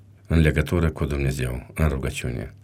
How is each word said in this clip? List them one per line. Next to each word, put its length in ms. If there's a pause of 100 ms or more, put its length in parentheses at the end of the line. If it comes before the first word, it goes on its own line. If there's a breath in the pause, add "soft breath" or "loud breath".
(280)
în 120
legătură 500
cu 160
Dumnezeu, 680
în 140
rugăciune. 680 (100)